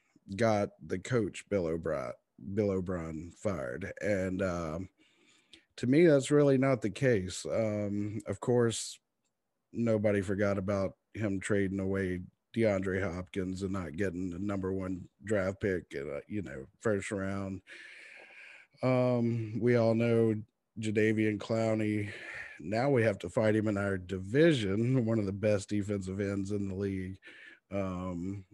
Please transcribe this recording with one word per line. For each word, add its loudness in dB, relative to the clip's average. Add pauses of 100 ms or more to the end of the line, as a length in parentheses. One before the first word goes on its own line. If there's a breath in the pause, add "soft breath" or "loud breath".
(360 loud breath)
got 2 (160)
the -4
coach, -2
Bill 2
O'Brien, -4 (420)
Bill 2
O'Brien, -4
fired. -4
And, 0
um, -4 (880 soft breath)
to -6
me, 6
that's 6
really 8
not 4
the -2
case. 0
Um, -2
of -4
course, 0 (720)
nobody 2
forgot 0
about -2 (180)
him -4
trading 0
away -2 (340)
DeAndre 2
Hopkins -6
and -4
not -6
getting -2
the -8
number -4
one -6 (160)
draft 0
pick, -2
in -8
a, -6
you -6
know, -10 (140)
first 0
round. -6 (1200 loud breath)
Um, 0
we 4
all 4
know 4 (440)
Jadeveon 2
Clowney. 0 (500 loud breath)
Now 0
we 4
have 4
to -6
fight 4
him 2
in 2
our 0
division, 2
one 2
of 0
the -2
best 2
defensive -2
ends -2
in -2
the -6
league, -4 (520 loud breath)
um, -6